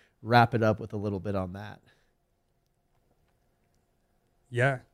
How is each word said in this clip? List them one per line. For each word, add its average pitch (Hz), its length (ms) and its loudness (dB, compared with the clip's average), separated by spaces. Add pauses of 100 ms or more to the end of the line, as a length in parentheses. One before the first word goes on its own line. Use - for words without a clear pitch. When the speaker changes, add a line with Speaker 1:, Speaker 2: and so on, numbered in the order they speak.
(220)
Speaker 1:
wrap 117 320 4
it 113 80 0
up 110 180 2
with 110 140 -12
a 110 40 -8
little 101 220 -4
bit 101 160 -6
on 92 180 -6
that. 101 280 -16 (2750)
Speaker 2:
Yeah, 127 300 0 (120)